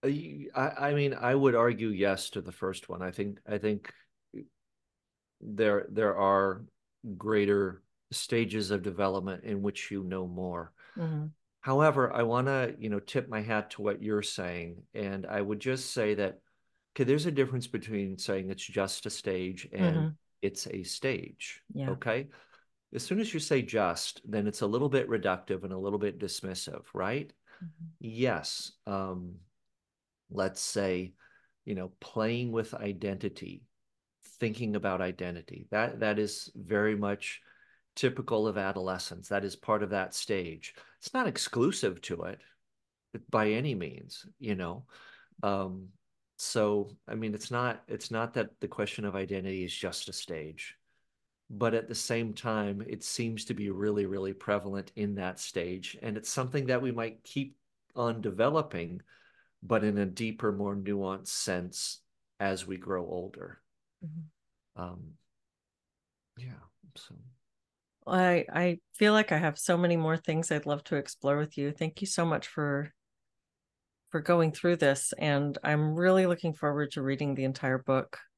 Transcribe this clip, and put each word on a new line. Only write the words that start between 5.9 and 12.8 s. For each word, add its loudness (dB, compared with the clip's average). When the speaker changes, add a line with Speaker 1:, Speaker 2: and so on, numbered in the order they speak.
Speaker 1:
there 4
are 6
greater 4
stages 0
of 2
development 0
in -2
which -4
you -4
know -4
more. -6
Speaker 2:
Mm-hmm. -2
Speaker 1:
However, 6
I 2
wanna, 2
you -4